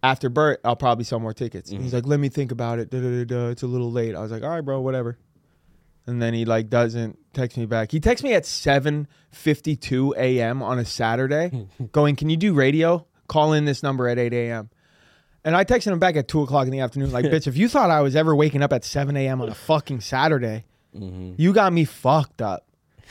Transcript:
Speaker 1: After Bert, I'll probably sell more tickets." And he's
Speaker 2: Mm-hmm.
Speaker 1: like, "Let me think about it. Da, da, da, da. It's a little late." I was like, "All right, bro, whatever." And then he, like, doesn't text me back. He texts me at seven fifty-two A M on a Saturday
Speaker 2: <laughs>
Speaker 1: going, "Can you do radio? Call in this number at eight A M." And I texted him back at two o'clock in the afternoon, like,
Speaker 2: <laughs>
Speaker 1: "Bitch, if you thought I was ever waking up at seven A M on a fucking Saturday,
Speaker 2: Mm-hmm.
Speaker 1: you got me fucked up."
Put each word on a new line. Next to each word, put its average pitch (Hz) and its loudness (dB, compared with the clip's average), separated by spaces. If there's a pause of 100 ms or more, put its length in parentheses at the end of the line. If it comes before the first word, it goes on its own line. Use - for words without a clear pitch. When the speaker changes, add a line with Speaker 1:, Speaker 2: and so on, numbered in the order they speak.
Speaker 1:
After 131 2
Bert, 147 2
I'll 120 2
probably 120 0
sell 117 -4
more 110 -6
tickets." 110 -10
And 98 -8
he's 127 -6
Speaker 2:
Mm-hmm. 123 -4
Speaker 1:
like, 123 -4
"Let 147 2
me 143 0
think 127 -4
about 117 -4
it. 113 -8
Da, 127 -6
da, 123 -2
da, 123 -2
da. 120 -4
It's 120 -8
a 131 -6
little 123 -4
late." 113 -2
I 82 -8
was 110 -8
like, 113 -8
"All 143 -6
right, 165 -6
bro, 135 -4
whatever." 127 -4 (920)
And 120 -4
then 117 0
he, 117 -2
like, 113 0
doesn't 117 -2 (140)
text 127 -4
me 117 -4
back. 110 -2
He 156 -2
texts 240 2
me 269 0
at 175 2
seven 143 0 (220)
fifty-two 139 0
A 127 2
M 120 -2
on 123 -2
a 117 -2
Saturday 131 -2 (120)
Speaker 2:
<laughs> 117 -8
Speaker 1:
going, 147 4
"Can 151 -2
you 160 2
do 196 2
radio? 160 2 (220)
Call 156 2
in 151 2
this 143 -2
number 135 0
at 120 0
eight 120 0
A 120 -2
M." 110 -8 (760)
And 160 2
I 190 4
texted 233 0
him 175 0
back 180 2
at 135 -2
two 156 0
o'clock 135 2
in 131 -4
the 135 -6
afternoon, 135 -4
like, 123 0
Speaker 2:
<laughs> 143 4
Speaker 1:
"Bitch, 156 0
if 127 -4
you 214 2
thought 226 4
I 151 4
was 139 2
ever 156 4
waking 143 2
up 143 2
at 123 -2
seven 143 -4
A 135 0
M 131 -2
on 113 -6
a 107 -10
fucking 143 -2
Saturday, 131 0 (320)
Speaker 2:
Mm-hmm. 92 -12
Speaker 1:
you 175 4
got 196 4
me 170 2
fucked 139 0
up." 98 -6 (460)